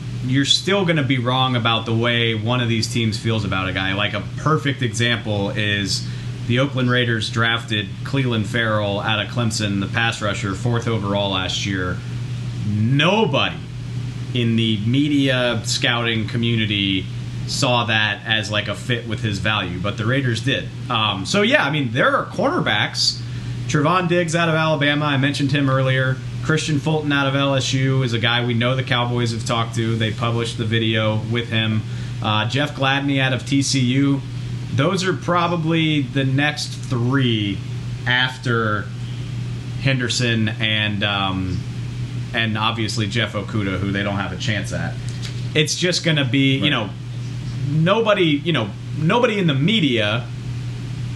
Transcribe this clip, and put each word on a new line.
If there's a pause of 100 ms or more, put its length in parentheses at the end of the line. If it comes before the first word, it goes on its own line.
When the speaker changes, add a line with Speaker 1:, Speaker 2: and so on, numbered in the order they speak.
(240)
Speaker 1:
you're
still
gonna
be
wrong
about
the
way
one
of
these
teams
feels
about
a
guy.
Like,
a (140)
perfect
example
is (400)
the
Oakland
Raiders
drafted (160)
Clelin
Ferrell
out
of
Clemson,
the
pass
rusher,
fourth
overall
last
year. (720)
Nobody (760)
in
the
media
scouting
community (400)
saw
that
as,
like,
a
fit
with
his
value,
but
the
Raiders
did. (220)
Um,
so,
yeah,
I
mean,
there
are
cornerbacks. (460)
Trevon
Diggs
out
of
Alabama,
I
mentioned
him
earlier. (260)
Christian
Fulton
out
of
L
S
U
is
a
guy
we
know
the
Cowboys
have
talked
to.
They
published
the
video (140)
with
him. (400)
Uh,
Jeff
Gladney
out
of
T
C
U. (500)
Those
are
probably
the
next
three (500)
after (960)
Henderson
and,
um, (720)
and
obviously
Jeff
Okudah,
who
they
don't
have
a
chance
at. (600)
It's
just
gonna
be,
you
Speaker 2:
Right.
Speaker 1:
know, (800)
nobody,
you
know, (280)
nobody
in
the
media (920)